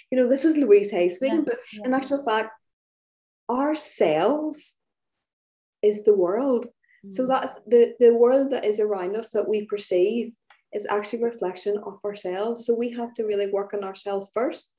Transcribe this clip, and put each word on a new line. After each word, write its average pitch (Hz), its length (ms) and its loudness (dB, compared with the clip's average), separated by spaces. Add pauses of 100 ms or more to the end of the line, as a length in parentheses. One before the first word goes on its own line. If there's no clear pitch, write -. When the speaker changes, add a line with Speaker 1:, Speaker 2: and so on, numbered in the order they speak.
(120)
Speaker 1:
you 254 40 0
know, 254 120 4
this 269 160 2
is 320 120 4
Louise 208 360 6
Hay 180 160 2
speaking, 269 300 -2
Speaker 2:
Yeah, 294 60 0
Speaker 1:
but 233 140 -4 (140)
Speaker 2:
yeah. 208 140 -16
Speaker 1:
in 254 80 0
actual 277 280 -2
fact, 220 300 -2 (1000)
ourselves 277 1300 -2 (1040)
is 208 220 2
the 208 100 6
world. 214 540 0 (400)
So 196 160 -4
Speaker 2:
Mm. 254 40 -4
Speaker 1:
that 262 380 -2
the, 233 320 4
the 233 160 8
world 254 360 4
that - 140 -2
is 208 140 0
around 202 380 -2
us 226 140 -8
that - 180 -2
we 214 180 -2
perceive 208 720 -2 (360)
is 208 160 -8
actually 208 340 -4
a 233 40 0
reflection 202 520 -4
of 202 260 -14
ourselves. 202 600 -6
So 233 100 0
we 233 160 -4
have 233 240 -8
to 226 100 -6
really 202 260 -2
work 202 240 -4
on 202 80 -6
ourselves 196 500 -8
first, 269 460 -6